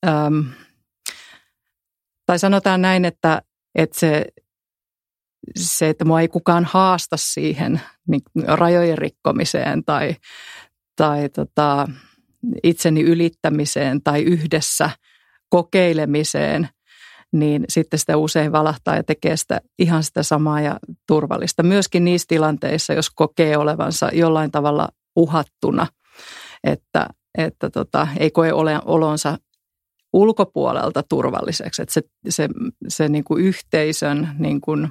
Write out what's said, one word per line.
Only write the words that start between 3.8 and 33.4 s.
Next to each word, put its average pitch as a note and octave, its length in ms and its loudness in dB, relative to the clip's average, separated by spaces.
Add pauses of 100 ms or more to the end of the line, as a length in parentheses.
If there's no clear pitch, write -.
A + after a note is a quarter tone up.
se, D3+ 260 2 (1300)
se, E3+ 320 0
että D#3 160 -2
mua D#3+ 160 4
ei E3 60 2
kukaan E3+ 380 2
haasta F#3 520 2
siihen, D3+ 640 -2 (260)
niin, C#4 140 0 (260)
rajojen E3+ 500 4
rikkomiseen D3 840 -2
tai, D3 320 -2 (800)
tai D3 340 0
tota, C#3+ 580 0 (760)
itseni E3 380 2
ylittämiseen D3+ 1000 0
tai D3 200 0
yhdessä D#3 680 0 (600)
kokeilemiseen, D#3 1200 0 (640)
niin D3 380 2
sitten D#3+ 300 -2
sitä D3+ 180 0
usein D#3 340 0
valahtaa D#3 440 0
ja E3 80 -2
tekee D#3+ 340 -2
sitä - 240 -4 (180)
ihan E3 240 2
sitä D3+ 200 -4
samaa D3+ 380 0
ja D3 180 -4 (280)
turvallista. D3+ 560 0
Myöskin F#3 420 2
niissä F3 220 0
tilanteissa, D#3 680 0
jos D3+ 160 -2
kokee D3+ 480 0
olevansa D3+ 560 -2
jollain D#3+ 380 2
tavalla D3 380 0 (260)
uhattuna, D#3 720 0 (760)
että, - 440 -2 (300)
että - 320 -4
tota, - 380 -2 (100)
ei D3+ 140 2
koe E3 220 2
ole, D#3 320 0
olonsa D#3 520 0 (760)
ulkopuolelta D#3 960 2
turvalliseksi. - 720 -4
Että - 120 -8
se, D#3+ 80 0 (280)
se, D#3 200 -2 (380)
se D3+ 220 -2
niinku D3+ 280 -2
yhteisön D#3 920 -2 (100)